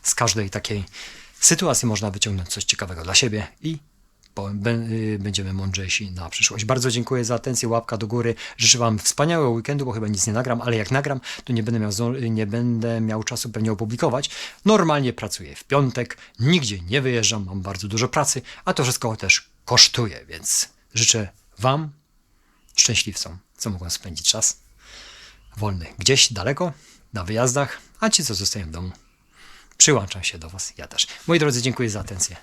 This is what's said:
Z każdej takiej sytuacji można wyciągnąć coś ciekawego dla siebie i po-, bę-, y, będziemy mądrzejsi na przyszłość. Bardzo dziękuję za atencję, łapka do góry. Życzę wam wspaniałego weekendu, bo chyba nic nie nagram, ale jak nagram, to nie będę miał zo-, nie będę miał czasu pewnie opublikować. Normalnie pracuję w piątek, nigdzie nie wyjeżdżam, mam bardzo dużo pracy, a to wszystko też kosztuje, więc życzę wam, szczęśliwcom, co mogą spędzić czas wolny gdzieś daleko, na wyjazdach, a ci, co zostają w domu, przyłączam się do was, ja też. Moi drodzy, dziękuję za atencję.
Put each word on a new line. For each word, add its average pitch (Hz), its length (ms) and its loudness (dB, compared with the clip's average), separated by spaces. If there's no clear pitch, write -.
Z - 120 0
każdej 107 360 2
takiej 95 340 -4
sytuacji 160 480 4
można 107 220 0
wyciągnąć 95 380 -2
coś - 160 -4
ciekawego 87 380 -4
dla 85 120 -6
siebie 107 320 2
i 160 160 -4
po-, 98 200 -6
bę-, 113 360 0
y, 110 300 0
będziemy 98 320 -2
mądrzejsi 95 580 -2
na 87 200 -8
przyszłość. - 340 0
Bardzo 127 260 2
dziękuję 120 340 0
za 120 100 0
atencję, 120 340 -2
łapka 113 280 0
do 107 100 -4
góry. 117 280 0
Życzę - 220 6
wam 113 200 2
wspaniałego 151 520 2
weekendu, 131 340 -2
bo 123 80 -4
chyba 107 160 -2
nic 101 180 0
nie 110 60 0
nagram, 120 280 0
ale 117 160 0
jak 107 140 -2
nagram, 135 300 0
to 131 80 -2
nie 117 100 2
będę 117 180 0
miał 107 100 0
zo-, 117 400 -2
nie 110 160 0
będę 117 540 0
miał 110 240 0
czasu 120 260 -4
pewnie 110 220 0
opublikować. 117 580 0
Normalnie 160 480 4
pracuję 87 440 -8
w - 80 -18
piątek, 127 540 0
nigdzie 120 420 2
nie 113 220 0
wyjeżdżam, 113 420 2
mam 95 180 -6
bardzo 98 260 -6
dużo 110 200 0
pracy, - 340 0
a 185 100 0
to - 80 0
wszystko 120 340 0
też - 320 0
kosztuje, 117 640 4
więc - 400 -2
życzę 110 340 2
wam, 147 320 0
szczęśliwcom, 98 640 0
co - 140 -4
mogą 90 200 -6
spędzić - 400 -4
czas - 260 0
wolny 98 300 -4
gdzieś - 340 4
daleko, 127 400 -2
na 98 120 -6
wyjazdach, 123 540 0
a 220 100 4
ci, 180 140 2
co 113 100 -2
zostają 95 320 -4
w 78 40 -10
domu, 90 200 -8
przyłączam 98 460 4
się - 140 -4
do 80 120 -14
was, 92 260 -10
ja - 100 -14
też. - 200 -2
Moi 170 120 4
drodzy, 135 240 4
dziękuję 123 280 0
za 101 100 -4
atencję. 92 420 -6